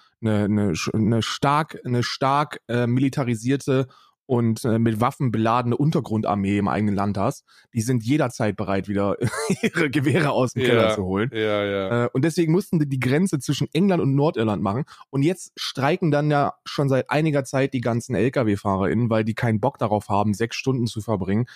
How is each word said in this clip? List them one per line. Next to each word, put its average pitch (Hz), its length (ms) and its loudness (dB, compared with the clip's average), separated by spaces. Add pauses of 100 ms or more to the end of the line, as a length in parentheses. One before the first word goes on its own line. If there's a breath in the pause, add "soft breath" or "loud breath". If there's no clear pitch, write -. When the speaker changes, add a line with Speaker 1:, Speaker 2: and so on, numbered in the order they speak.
(200 soft breath)
Speaker 1:
eine, 107 240 0
eine 104 280 2
sch-, - 220 -4
eine 110 280 2
stark, 147 640 -2
eine 123 160 0
stark, 143 680 -2
äh, 120 180 0
militarisierte 131 1000 0 (400 soft breath)
und, 117 400 0
äh, 113 120 2
mit 113 220 2
Waffen 127 300 0
beladene 113 460 2
Untergrundarmee 107 800 0
im 98 100 2
eigenen 101 260 0
Land 98 220 -2
hast. 101 280 -2 (280 soft breath)
Die 120 80 -2
sind 117 240 0
jederzeit 120 520 0
bereit, 98 320 -2
wieder 101 320 0
<laughs> - 420 -2
ihre 165 260 0
Gewehre 143 440 0
aus 120 200 0
dem - 120 -2
Keller 113 240 4
Speaker 2:
Ja. 107 60 0
Speaker 1:
zu 104 100 -2
holen. 98 280 0
Speaker 2:
Ja, 107 320 0
ja. 98 400 0
Speaker 1:
Äh, 117 80 0
und 131 140 2
deswegen 160 260 0
mussten 180 260 0
die 147 100 0
die 135 120 -4
Grenze 147 380 0
zwischen 139 340 -4
England 180 300 2
und 135 120 2
Nordirland 113 480 0
machen. 104 220 -2 (240 loud breath)
Und 139 140 0
jetzt 175 340 -2
streiken 156 540 -2
dann 147 200 2
ja 143 240 2 (120)
schon 139 240 -2
seit 127 180 0
einiger 143 360 0
Zeit 135 280 -2
die 131 80 -2
ganzen 120 360 -2
L-K-W-FahrerInnen, 104 920 0
weil 110 160 0
die 110 100 -2
keinen 110 260 0
Bock 127 180 -2
darauf 107 320 -2
haben, 104 240 0
sechs 117 220 -4
Stunden 127 300 -2
zu 110 140 -8
verbringen, 104 560 -2